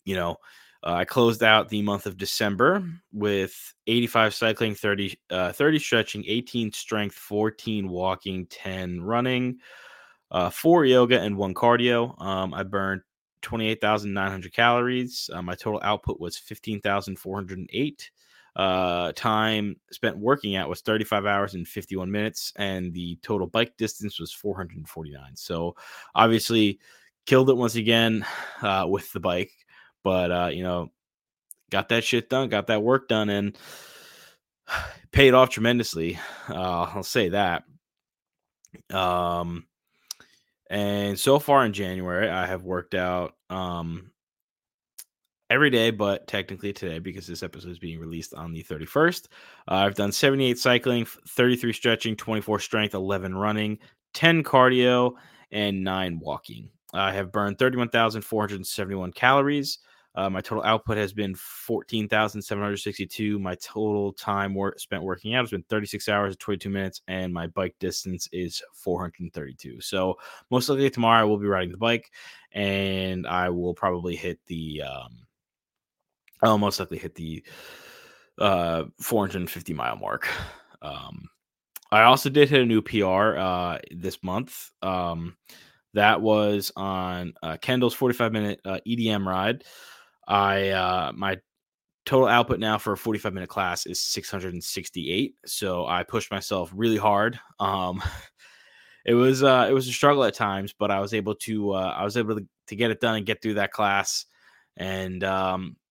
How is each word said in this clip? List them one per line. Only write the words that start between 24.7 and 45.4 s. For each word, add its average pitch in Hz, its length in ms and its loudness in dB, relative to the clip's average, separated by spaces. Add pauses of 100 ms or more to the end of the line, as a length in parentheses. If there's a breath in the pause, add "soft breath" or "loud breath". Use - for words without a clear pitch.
forty-nine. 69 460 -14
So 85 400 -6 (400 loud breath)
obviously 110 640 4 (480 soft breath)
killed 131 240 8
it 127 40 6
once 117 200 0
again, 113 500 4 (380 loud breath)
uh, 95 260 2
with 95 240 -2
the 98 60 -6
bike, 90 320 0 (520 soft breath)
but, 90 280 2
uh, 87 200 0
you 90 120 -6
know, 90 260 -4 (800)
got 98 200 0
that 117 140 4
shit 120 240 0
done, 131 220 0
got 101 160 0
that 107 160 2
work 127 260 2
done, 110 220 2
and 101 260 -2 (1120 loud breath)
<sighs> - 440 -8
paid 131 240 8
off 127 160 8
tremendously. 110 640 -2 (320 loud breath)
Uh, 87 420 -2
I'll 98 120 -8
say 101 260 0
that. 92 360 0 (1300)
Um, 87 760 -2 (1040 loud breath)
and 101 480 -2
so 139 180 6
far 139 280 6
in 107 80 -2
January, 92 580 -2
I 90 160 -2
have 92 160 -6
worked 90 320 -6
out, 90 400 -2 (160)
um, 87 580 -6 (1400)